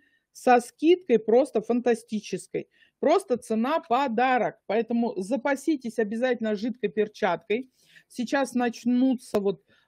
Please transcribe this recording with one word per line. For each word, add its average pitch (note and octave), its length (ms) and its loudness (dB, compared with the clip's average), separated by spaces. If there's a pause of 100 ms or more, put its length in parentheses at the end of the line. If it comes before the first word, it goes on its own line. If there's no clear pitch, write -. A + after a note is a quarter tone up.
(320)
со B3 280 4
скидкой D4 600 2
просто A#3 420 2
фантастической. A3+ 1080 -4 (320)
Просто C4+ 380 0
цена A#3 420 -2
подарок. B3 760 0 (100)
Поэтому A#3 560 -2
запаситесь C#4 800 -4
обязательно A3+ 560 -2
«Жидкой G#3+ 340 -4
перчаткой». G#3 800 -2 (380)
Сейчас C4 480 -2
начнутся B3 840 0
вот, G3 220 -4 (260)